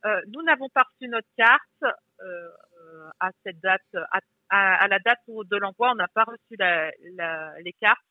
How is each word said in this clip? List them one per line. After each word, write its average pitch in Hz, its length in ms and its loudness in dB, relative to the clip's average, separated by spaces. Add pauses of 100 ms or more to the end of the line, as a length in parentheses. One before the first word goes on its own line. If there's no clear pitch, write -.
euh, « 208 220 -2
Nous 254 160 -14
n'avons 269 260 0
pas 262 140 2
reçu - 260 -8
notre 233 260 -6
carte, 240 480 2
euh, - 400 -6
euh, 170 840 -20 (100)
à 185 120 -2 (120)
cette 180 160 -12
date, 190 220 0 (120)
à, 180 260 -4 (300)
à, 196 260 4 (100)
à - 20 0
la 196 120 2
date 233 280 0
où, 220 160 -12
de 196 140 -4
l'envoi, 202 340 0
on 240 40 0
n'a 185 120 -4
pas 220 160 0
reçu - 340 -8
la, 175 320 0 (280)
la, 160 420 -8
les 175 140 -12
cartes. » 220 260 2 (120)